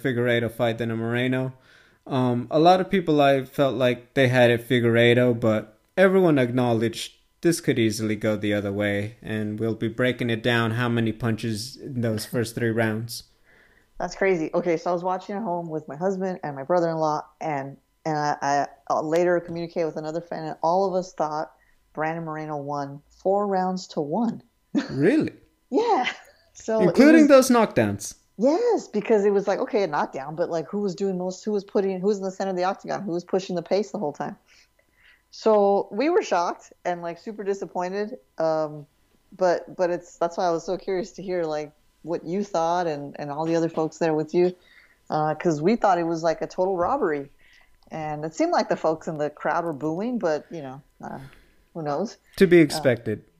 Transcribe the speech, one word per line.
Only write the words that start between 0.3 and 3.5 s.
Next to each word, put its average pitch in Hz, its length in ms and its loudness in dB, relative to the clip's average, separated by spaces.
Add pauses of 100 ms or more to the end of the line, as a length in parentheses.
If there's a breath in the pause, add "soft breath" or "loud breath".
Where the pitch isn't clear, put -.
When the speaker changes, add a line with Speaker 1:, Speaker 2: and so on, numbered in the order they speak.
Speaker 1:
fight 113 280 -2
than 117 120 -4
a 113 60 -4
Moreno. 127 560 -2 (540 soft breath)
Um, 123 440 0
a 156 80 2
lot 180 220 6
of 180 100 -6
people, 165 300 2
I 139 240 4
felt 131 320 0